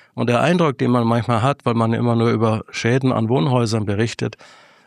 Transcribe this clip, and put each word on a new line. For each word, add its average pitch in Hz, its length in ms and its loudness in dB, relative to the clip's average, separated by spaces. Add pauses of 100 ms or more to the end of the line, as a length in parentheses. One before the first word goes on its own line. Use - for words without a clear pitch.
(140)
Und 120 140 -2
der 120 140 2
Eindruck, 160 340 2
den 123 140 0
man 120 160 2
manchmal 117 340 0
hat, 139 240 -2
weil 120 80 0
man 113 220 0
immer 117 220 0
nur 117 160 2
über 110 360 0
Schäden 127 440 0
an 110 180 0
Wohnhäusern 120 560 0
berichtet, 110 500 -4 (500)